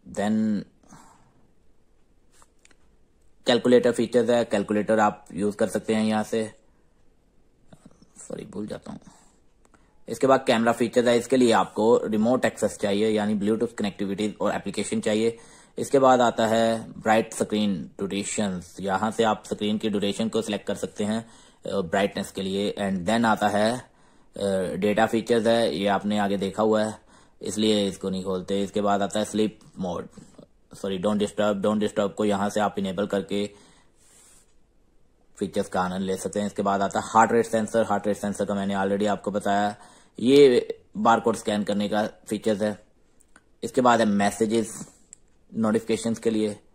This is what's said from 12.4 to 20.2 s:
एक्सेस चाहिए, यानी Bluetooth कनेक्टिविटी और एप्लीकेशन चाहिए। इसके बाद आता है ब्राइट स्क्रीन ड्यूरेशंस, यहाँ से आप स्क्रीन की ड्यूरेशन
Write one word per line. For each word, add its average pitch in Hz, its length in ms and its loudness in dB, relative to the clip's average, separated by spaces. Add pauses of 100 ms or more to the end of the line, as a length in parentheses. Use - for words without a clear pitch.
एक्सेस - 360 -2
चाहिए, 101 280 0
यानी 107 260 0
Bluetooth 107 380 -2
कनेक्टिविटी 101 680 -4
और 92 120 0
एप्लीकेशन 98 460 -4
चाहिए। 110 380 0 (400)
इसके 135 220 2
बाद 127 220 8
आता 117 260 2
है 113 440 0
ब्राइट 110 420 0
स्क्रीन 104 420 -2
ड्यूरेशंस, 95 1040 -6
यहाँ 98 320 -2
से 113 120 0
आप 107 220 0
स्क्रीन 107 320 -4
की 110 120 -2
ड्यूरेशन 101 400 -2